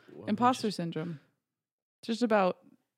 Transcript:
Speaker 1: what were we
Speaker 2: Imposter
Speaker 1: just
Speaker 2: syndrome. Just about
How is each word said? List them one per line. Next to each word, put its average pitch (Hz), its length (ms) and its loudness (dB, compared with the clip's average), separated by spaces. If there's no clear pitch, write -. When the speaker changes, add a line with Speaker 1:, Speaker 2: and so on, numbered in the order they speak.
Speaker 1:
what - 120 -20
were - 60 -16
we - 40 -4
Speaker 2:
Imposter 240 380 2
Speaker 1:
just 190 100 -4
Speaker 2:
syndrome. 165 420 -6
Just 226 200 -4
about 208 340 4